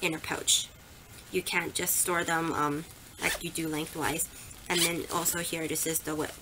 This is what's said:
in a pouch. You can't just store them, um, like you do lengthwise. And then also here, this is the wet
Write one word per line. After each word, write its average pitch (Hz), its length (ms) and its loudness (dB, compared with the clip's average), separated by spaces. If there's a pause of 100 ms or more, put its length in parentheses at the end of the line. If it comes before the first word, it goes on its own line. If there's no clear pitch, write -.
in 165 140 2
a 156 40 -4
pouch. - 500 2 (640)
You 180 120 0
can't 170 320 0
just 175 220 2
store 175 280 4
them, 165 300 2
um, 147 300 2 (360)
like - 240 0
you 165 60 -2
do 160 180 -2
lengthwise. 151 600 0 (380)
And 175 140 2
then 170 320 2
also 170 280 2
here, 165 280 -2
this 156 180 0
is 160 140 2
the 156 140 -2
wet 151 280 -2